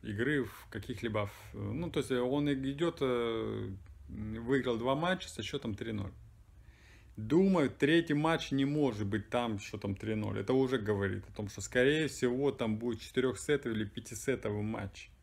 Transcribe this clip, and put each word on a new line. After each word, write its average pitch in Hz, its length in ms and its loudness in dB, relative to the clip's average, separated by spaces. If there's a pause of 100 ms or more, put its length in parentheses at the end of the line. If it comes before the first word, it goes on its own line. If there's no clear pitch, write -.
игры 120 400 0
в - 260 -12
каких-либо, 107 580 -4 (240)
э, 113 60 -10
ну, 123 320 -4
то 156 100 0
есть 131 120 -4
он 131 360 2
и 143 60 2
идет, 139 480 -2
э, 113 720 0 (340)
выиграл 117 720 0
два 127 160 2
матча 180 340 0
со - 140 -10
счетом 117 320 -4
три 113 180 -6
ноль. 101 200 -6 (1040)
Думаю, 156 500 4
третий 151 460 4
матч 156 380 2
не 139 120 4
может 135 420 2
быть 101 220 -2
там 117 300 0
счетом 101 360 -4
три 107 200 -4
ноль. 104 260 -2
Это 110 140 2
уже 131 240 4
говорит 98 500 0
о - 40 -18
том, 107 180 -6
что, - 100 -12
скорее 139 480 4
всего, 131 440 2
там 110 260 0
будет 113 240 -4
четырехсетовый 127 760 0
или 107 80 0
пятисетовый 104 760 -4
матч. 107 480 -6 (120)